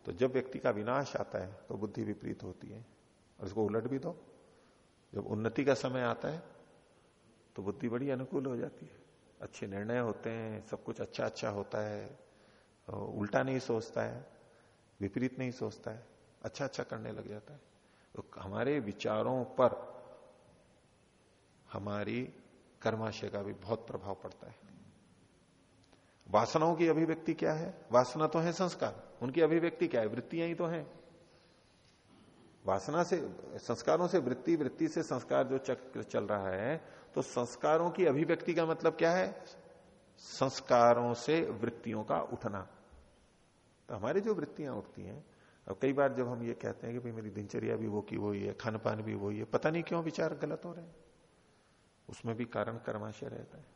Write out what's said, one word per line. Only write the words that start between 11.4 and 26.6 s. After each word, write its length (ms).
होता 380
है, 320
उल्टा 500
नहीं 160
सोचता 420
है, 240
विपरीत 380
नहीं 120
सोचता 400
है, 140
अच्छा 220
अच्छा 180
करने 280
लग 180
जाता 240
है। 80
तो 80
हमारे 400
विचारों 640
पर 320
हमारी 500
कर्माशय 480
का 120
भी 120
बहुत 340
प्रभाव 280
पड़ता 320
है। 80
वासनाओं 480